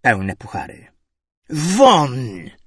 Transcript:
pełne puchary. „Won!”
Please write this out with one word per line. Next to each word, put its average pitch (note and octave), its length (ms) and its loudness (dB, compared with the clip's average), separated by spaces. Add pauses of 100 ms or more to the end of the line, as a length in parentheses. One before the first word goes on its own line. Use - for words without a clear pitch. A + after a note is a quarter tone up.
pełne G2 340 0
puchary. - 520 -14 (600)
„Won!” D3+ 1000 2 (160)